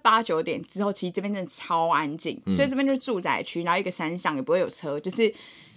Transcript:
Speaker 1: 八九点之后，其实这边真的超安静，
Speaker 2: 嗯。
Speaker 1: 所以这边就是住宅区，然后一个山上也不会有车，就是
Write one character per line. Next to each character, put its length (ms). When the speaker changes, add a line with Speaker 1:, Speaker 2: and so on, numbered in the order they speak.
Speaker 1:
八 200
九 200
点 200
之 200
后， 80
其 160
实 40
这 100
边 140
真 100
的 60
超 380
安 280
静， 300
Speaker 2:
嗯。 100
Speaker 1:
所 80
以 40
这 60
边 120
就 80
是 40
住 220
宅 220
区， 200
然 120
后 40
一 40
个 80
山 260
上 200
也 40
不 120
会 60
有 120
车， 280
就 120
是 220